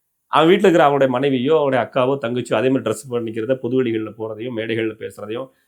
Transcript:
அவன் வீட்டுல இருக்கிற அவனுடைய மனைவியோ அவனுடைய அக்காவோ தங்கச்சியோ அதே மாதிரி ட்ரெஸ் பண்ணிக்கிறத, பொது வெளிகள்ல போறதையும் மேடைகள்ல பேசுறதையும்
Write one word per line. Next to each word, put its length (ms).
அவன் 220
வீட்டுல 100
இருக்கிற 260
அவனுடைய 280
மனைவியோ 440
அவனுடைய 280
அக்காவோ 380
தங்கச்சியோ 320
அதே 160
மாதிரி 120
ட்ரெஸ் 300
பண்ணிக்கிறத, 420
பொது 300
வெளிகள்ல 280
போறதையும் 440
மேடைகள்ல 380
பேசுறதையும் 560